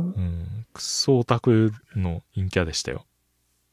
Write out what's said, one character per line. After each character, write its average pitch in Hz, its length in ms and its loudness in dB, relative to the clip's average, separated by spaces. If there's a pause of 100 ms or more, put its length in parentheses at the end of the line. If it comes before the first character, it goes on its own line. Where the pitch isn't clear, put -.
(100)
ん。 87 640 -6
ク - 80 -18
ソ - 380 0
オ 120 60 2
タ 117 160 2
ク 110 320 6 (240)
の 90 260 -2 (140)
陰 95 120 0
キ 95 120 0
ャ 90 40 2
で 80 80 -4
し - 120 -6
た - 80 -6
よ。 - 120 -10 (680)